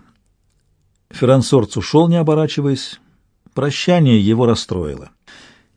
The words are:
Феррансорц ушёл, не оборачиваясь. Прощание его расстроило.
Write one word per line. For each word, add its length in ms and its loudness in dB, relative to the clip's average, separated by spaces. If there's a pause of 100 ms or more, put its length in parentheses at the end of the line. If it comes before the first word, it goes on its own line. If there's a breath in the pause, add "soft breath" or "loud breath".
(1120)
Феррансорц 680 0
ушёл, 320 0
не 80 2
оборачиваясь. 840 -2 (540)
Прощание 680 2
его 260 2
расстроило. 640 -4 (680 soft breath)